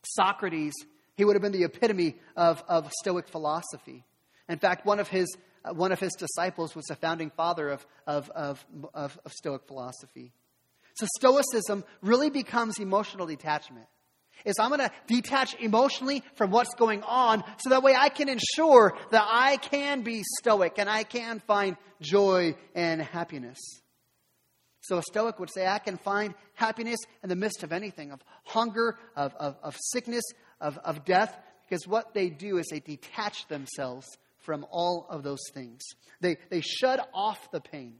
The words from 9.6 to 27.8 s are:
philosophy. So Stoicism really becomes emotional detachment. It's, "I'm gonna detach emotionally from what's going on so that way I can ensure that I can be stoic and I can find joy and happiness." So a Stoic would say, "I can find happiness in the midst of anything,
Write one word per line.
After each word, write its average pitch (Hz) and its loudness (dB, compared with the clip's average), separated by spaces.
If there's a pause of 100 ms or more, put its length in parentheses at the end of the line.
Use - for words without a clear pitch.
philosophy. 127 -16 (640)
So 220 -6 (120)
Stoicism 254 2 (180)
really 254 2
becomes 233 -4
emotional 196 -2
detachment. 147 -6 (580)
It's, 202 -2
"I'm 233 2
gonna 277 -2 (160)
detach 247 0
emotionally 262 2 (120)
from 196 2
what's 233 4
going 214 2
on 226 4 (160)
so 262 -6
that 262 6
way 269 10
I 269 6
can 285 -2
ensure 254 8 (140)
that 214 6
I 254 4
can 285 -2
be 220 -6 (160)
stoic 202 4
and 202 0
I 214 0
can 226 -8
find 202 0 (240)
joy 180 4 (200)
and 165 0
happiness." 143 -10 (1200)
So - -4
a 165 -2
Stoic 220 -4
would 180 -12
say, 185 -4
"I 202 0
can 190 -8
find 202 -4 (220)
happiness 226 -4 (220)
in 185 -10
the 180 -2
midst 202 -4
of 156 -8
anything, 170 -10